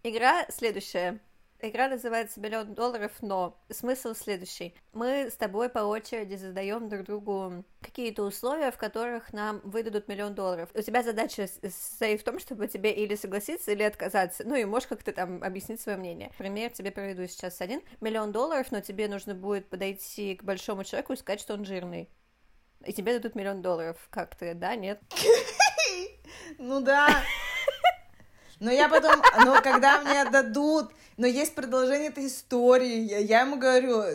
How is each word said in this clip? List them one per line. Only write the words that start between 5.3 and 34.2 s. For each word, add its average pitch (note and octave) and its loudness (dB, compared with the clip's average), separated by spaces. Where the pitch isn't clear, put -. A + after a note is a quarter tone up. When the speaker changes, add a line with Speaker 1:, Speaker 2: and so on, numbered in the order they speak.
Speaker 1:
с - -12
тобой A3 -2
по A#3+ -4
очереди G#3 -4
задаем G3 -8
друг G3+ -8
другу F#3+ -6
какие-то A3+ -6
условия, B3+ -2
в A#3+ -8
которых A3+ -6
нам G#3+ -6
выдадут G#3+ -6
миллион G#3 -6
долларов. F3+ -4
У G#3+ -4
тебя A3 0
задача A3 -2
с-, - -14
состоит - -2
в - -16
том, B3 -4
чтобы G#3+ -8
тебе G#3 0
или G#3 -2
согласиться, G#3 -6
или G#3 0
отказаться. F#3+ -2
Ну B3 -2
и A#3+ 2
можешь A3 -2
как-то G#3+ -8
там F3+ -6
объяснить G3 -8
свое G#3 -6
мнение. F3+ -12
Пример G#3 -6
тебе G3 -8
приведу G3 -8
сейчас - -10
один. A3+ -6
Миллион A3 -4
долларов, C4+ 0
но G#3 -4
тебе G#3 -6
нужно G3+ -8
будет G3 -6
подойти G3 -8
к F#3 -20
большому G3 -6
человеку - -6
и B3 -4
сказать, G3+ -6
что - -10
он G#3 -8
жирный. F3+ -10
И - -6
тебе G#3 -2
дадут A#3 -4
миллион G3 -6
долларов. E3 -4
Как - -8
ты, E3+ -8
да, F3 -4
нет? G3+ -8
Speaker 2:
<laughs> - -
Ну C4+ -2
да. C#4+ 6
Но A3+ 0
я C#4+ 6
потом, D#4 6
но C4 10
когда C#4 6
мне C#4+ 2
дадут, C#4 4
но A#3+ 2
есть C#4+ 2
продолжение C4 2
этой C#4+ -6
истории, B3 4
я, G#3 -2
я G#3+ 6
ему C#4 0
говорю B3+ 4